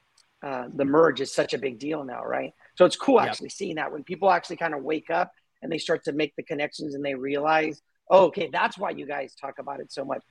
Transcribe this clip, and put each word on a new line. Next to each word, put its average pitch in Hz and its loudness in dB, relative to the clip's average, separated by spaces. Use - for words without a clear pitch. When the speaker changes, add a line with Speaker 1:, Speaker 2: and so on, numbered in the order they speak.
Speaker 1:
uh, 127 -8
the 139 0
merge 143 6
is 131 -8
such 147 0
a 127 0
big 120 -4
deal 147 -6
now, 120 -8
right? 131 -4
So 180 8
it's - 6
cool 247 6
Speaker 2:
Yep. 185 2
Speaker 1:
actually - -8
seeing 180 -8
that 147 -4
when 151 -10
people 185 2
actually 175 2
kinda 156 -4
wake - -4
up 175 -2
and 139 -6
they 160 -4
start 160 -2
to 156 -4
make 147 -2
the 147 -8
connections 147 -6
and 143 -6
they 139 -4
realize, 147 0
"Oh, 185 8
okay, 160 -2
that's 190 -2
why 190 -4
you 147 -10
guys 139 -8
talk 139 -12
about 139 -12
it 139 -14
so 135 -8
much," 135 -6